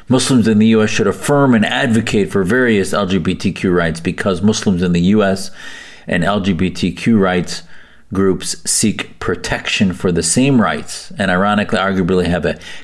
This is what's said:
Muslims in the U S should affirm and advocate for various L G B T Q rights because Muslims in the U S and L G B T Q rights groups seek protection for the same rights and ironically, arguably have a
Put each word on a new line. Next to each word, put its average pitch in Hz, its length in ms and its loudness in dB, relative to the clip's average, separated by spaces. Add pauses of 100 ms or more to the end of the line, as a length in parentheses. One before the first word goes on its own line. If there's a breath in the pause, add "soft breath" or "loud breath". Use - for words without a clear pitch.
Muslims 190 400 2
in 151 100 4
the - 100 6
U 113 140 6
S 107 80 2
should - 160 0
affirm 143 480 2
and 104 100 4
advocate 113 680 0
for 98 100 2
various 104 500 2
L 104 140 0
G 92 120 0
B 87 160 -2
T 87 180 -2
Q 95 180 -2
rights 85 300 0
because - 400 -2
Muslims 101 420 0
in 90 100 0
the 87 80 2
U 101 220 4
S 95 280 0 (560 loud breath)
and 87 180 -2
L 101 160 0
G 95 120 0
B 90 180 0
T 87 220 -2
Q 113 260 2
rights 90 440 0 (500 loud breath)
groups 95 440 0 (120)
seek - 520 -4
protection - 720 -4
for 92 180 -2
the 82 120 0
same 131 380 2
rights 78 580 -4
and 98 120 0
ironically, 101 480 0
arguably 92 480 0
have 85 200 -2
a 78 120 -4 (260 loud breath)